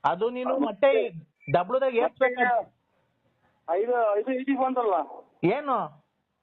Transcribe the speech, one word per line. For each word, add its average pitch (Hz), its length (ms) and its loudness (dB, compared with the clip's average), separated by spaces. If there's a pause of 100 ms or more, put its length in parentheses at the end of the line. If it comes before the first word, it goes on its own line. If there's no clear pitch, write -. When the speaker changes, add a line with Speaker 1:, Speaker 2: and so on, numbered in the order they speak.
Speaker 1:
ಅದು 180 260 0
ನೀನು 254 240 -4
Speaker 2:
ಆ, 269 40 -2
Speaker 1:
ಮೊಟ್ಟೆ 277 460 2
Speaker 2:
ಮತ್ತೆ - 500 -8
Speaker 1:
ದಬ್ಳದಾಗ 240 340 0
Speaker 2:
ಮತ್ತೆ 233 100 0
Speaker 1:
ಏರ್ಸ್ಬೇಕು. 254 440 0
Speaker 2:
ಈಗ 240 300 0 (960)
ಐದು, 214 500 2
ಇದು 254 120 -4
ಈಚೆಗೆ 262 260 -2
ಬಂತಲ್ಲ? 254 360 0 (580)
Speaker 1:
ಏನು? 269 260 -2 (640)